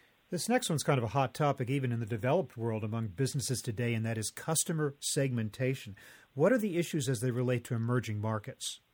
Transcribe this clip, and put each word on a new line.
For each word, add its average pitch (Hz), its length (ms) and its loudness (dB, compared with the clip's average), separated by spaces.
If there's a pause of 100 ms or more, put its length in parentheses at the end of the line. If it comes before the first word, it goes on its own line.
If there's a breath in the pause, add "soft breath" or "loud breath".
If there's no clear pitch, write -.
(320 soft breath)
This 180 180 -2
next 247 200 2
one's 151 140 2
kind 143 140 4
of 113 60 2
a 110 60 -2
hot 131 240 2
topic, 139 360 0
even 131 220 0
in 117 80 0
the 117 60 -2
developed 123 520 0
world, 113 260 -2
among 113 240 -2
businesses 123 540 -2
today, 117 320 -2
and 110 120 0
that 113 120 -2
is 104 140 -4
customer 156 680 -2
segmentation. 127 960 -2 (380 loud breath)
What 165 180 4
are 262 60 6
the 202 200 0
issues 151 300 0
as 127 120 0
they 127 120 0
relate 123 340 0
to 117 100 -2
emerging 113 440 0
markets? - 600 -4 (140)